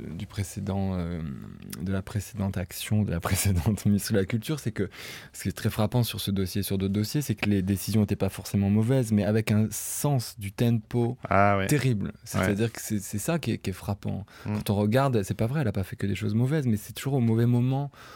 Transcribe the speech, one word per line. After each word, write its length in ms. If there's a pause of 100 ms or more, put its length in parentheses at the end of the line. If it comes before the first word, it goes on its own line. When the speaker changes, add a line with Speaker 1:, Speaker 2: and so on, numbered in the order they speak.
(100)
Speaker 1:
du 160
précédent, 680
euh, 260 (580)
de 100
la 120
précédente 560
action, 460
de 60
la 100
<laughs> 80
précédente 580
ministre 260
de 60
la 80
Culture, 340
c'est 100
que 200 (420)
ce 120
qui 40
est 40
très 180
frappant 320
sur 180
ce 100
dossier 300
et 20
sur 140
d'autres 160
dossiers, 300
c'est 120
que 140
les 140
décisions 400
n'étaient 140
pas 120
forcément 400
mauvaises, 420
mais 140
avec 260
un 200
sens 680
du 140
tempo 640 (140)
Speaker 2:
Ah 260
ouais. 120
Speaker 1:
terrible. 400
Speaker 2:
Ouais. 40 (120)
Speaker 1:
C'est-à-dire 460
que 120
c'est, 180
c'est 180
ça 200
qui 140
est, 60
qui 120
est 20
frappant. 540 (180)
Speaker 2:
Mm. 120
Speaker 1:
Quand 140
on 40
regarde, 480
c'est 100
pas 140
vrai, 160
elle 60
a 40
pas 120
fait 120
que 100
des 80
choses 200
mauvaises, 320
mais 100
c'est 160
toujours 220
au 60
mauvais 260
moment, 440 (260)